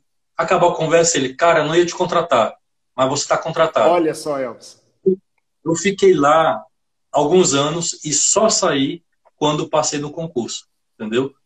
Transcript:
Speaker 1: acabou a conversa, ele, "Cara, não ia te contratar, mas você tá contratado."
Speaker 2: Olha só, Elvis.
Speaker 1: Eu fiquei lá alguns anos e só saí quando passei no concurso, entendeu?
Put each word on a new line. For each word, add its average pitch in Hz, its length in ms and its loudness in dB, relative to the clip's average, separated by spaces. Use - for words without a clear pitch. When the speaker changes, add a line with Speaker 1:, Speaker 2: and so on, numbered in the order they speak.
Speaker 1:
acabou 175 320 2
a 170 60 -2
conversa, 160 420 2
ele, 131 160 -2
"Cara, 160 300 2
não 156 120 -2
ia 175 100 4
te - 100 -10
contratar, 165 600 0
mas 131 140 0
você 143 180 -4
tá 151 100 0
contratado." 160 520 0
Speaker 2:
Olha 165 240 2
só, 147 240 -6
Elvis. 123 420 -10
Speaker 1:
Eu 165 120 -2
fiquei 190 380 2
lá 156 500 2
alguns 147 440 2
anos 156 500 -4
e 147 80 -4
só 220 360 2
saí 160 520 -2
quando 151 340 -2
passei 151 300 -2
no 147 120 -8
concurso, 165 560 -10
entendeu? 117 400 -4